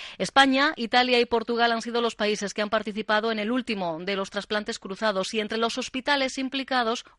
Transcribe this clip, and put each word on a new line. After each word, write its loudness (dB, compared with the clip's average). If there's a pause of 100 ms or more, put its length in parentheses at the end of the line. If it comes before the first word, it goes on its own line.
(180)
España, 4
Italia 4
y 4
Portugal 2
han 0
sido -2
los 0
países -2
que -2
han -2
participado 0
en -2
el -2
último -2
de -2
los -4
trasplantes -4
cruzados -2
y 0
entre -4
los 0
hospitales 0
implicados, -2 (140)